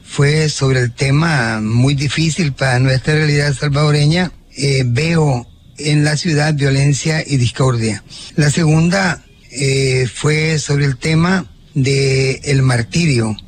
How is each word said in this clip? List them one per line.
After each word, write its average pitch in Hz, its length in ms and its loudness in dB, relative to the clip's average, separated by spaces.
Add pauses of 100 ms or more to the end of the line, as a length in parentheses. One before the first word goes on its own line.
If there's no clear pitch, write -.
fue 151 460 0
sobre 135 300 0
el 120 120 -2
tema 139 680 0
muy 120 360 2
difícil 151 560 -2
para 127 260 0
nuestra 131 360 0
realidad 147 440 0
salvadoreña, 147 720 2 (260)
eh, 135 300 0
veo 147 640 0 (300)
en 147 260 0
la 151 120 0
ciudad 151 380 0
violencia 143 720 0
y 143 120 -2
discordia. 120 680 -2 (320)
La 147 140 2
segunda, 170 720 0 (260)
eh, 135 640 0
fue 156 460 0
sobre 143 240 0
el 135 120 0
tema 170 520 0 (240)
de 135 760 0
el 139 160 2
martirio. 123 720 0 (120)